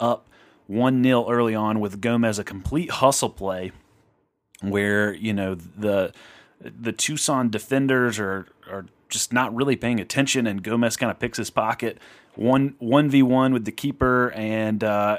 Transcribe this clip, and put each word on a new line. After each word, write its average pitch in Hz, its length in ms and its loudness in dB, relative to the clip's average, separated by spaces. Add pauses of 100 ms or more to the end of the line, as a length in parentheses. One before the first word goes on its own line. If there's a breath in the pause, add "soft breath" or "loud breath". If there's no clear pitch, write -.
up 117 280 -2 (380 soft breath)
one 127 360 2
nil 123 280 4
early 120 240 2
on 107 240 0
with 101 220 -4
Gomez, 117 400 0
a 98 40 -8
complete 135 460 -6
hustle 131 400 2
play 92 400 -6 (920)
where, 104 540 0
you 107 180 -4
know, 98 220 -2
the, 95 580 -2 (480 loud breath)
the 117 300 -10
Tucson 131 580 -2
defenders 123 720 0
are, 95 300 -6 (200)
are 95 180 -10 (220)
just - 240 -6
not 120 220 2
really 131 220 2
paying 120 240 0
attention, 131 480 0
and 98 160 -4
Gomez 117 320 0
kinda 113 180 -2
picks 117 240 -6
his 113 100 -6
pocket. 113 500 -2 (360 loud breath)
One, 135 460 2
one 139 280 4
v 135 140 6
one 131 300 4
with 117 140 0
the 107 60 -4
keeper, 127 600 0
and, 110 480 -2
uh, 104 360 2